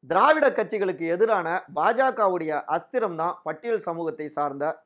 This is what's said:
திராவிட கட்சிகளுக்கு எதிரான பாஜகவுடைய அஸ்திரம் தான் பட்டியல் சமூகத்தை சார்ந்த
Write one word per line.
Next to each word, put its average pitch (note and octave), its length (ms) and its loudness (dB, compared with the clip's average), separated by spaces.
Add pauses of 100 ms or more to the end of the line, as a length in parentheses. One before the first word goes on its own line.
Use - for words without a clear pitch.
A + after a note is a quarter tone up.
திராவிட C4+ 480 4
கட்சிகளுக்கு F#3 640 -2
எதிரான F#3 400 2 (180)
பாஜகவுடைய F#3+ 880 0 (140)
அஸ்திரம் F#3+ 460 -4
தான் E3+ 200 -2
பட்டியல் F3+ 460 -4
சமூகத்தை D#3+ 420 -6
சார்ந்த D3 420 -4 (140)